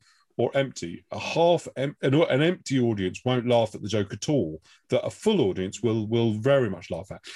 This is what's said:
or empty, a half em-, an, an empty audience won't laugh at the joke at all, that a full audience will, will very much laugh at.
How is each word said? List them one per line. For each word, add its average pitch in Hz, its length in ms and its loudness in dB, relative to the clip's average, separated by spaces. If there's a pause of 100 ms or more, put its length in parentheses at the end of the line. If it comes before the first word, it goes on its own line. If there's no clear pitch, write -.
(380)
or 120 180 0
empty, 120 560 -4
a 101 80 -8
half 165 480 2 (100)
em-, 139 240 -4
an, 139 120 2
an 139 280 4
empty 165 380 0
audience 101 440 0
won't 123 240 0
laugh 117 280 2
at - 60 -14
the 107 60 -8
joke 101 260 -2
at - 160 -6
all, 90 320 -2 (280)
that 127 160 0
a - 40 -4
full 214 320 0
audience 92 400 -2
will, 110 260 0
will 117 260 2
very 123 360 2
much 90 220 -10
laugh 82 200 -8
at. 85 100 -14 (140)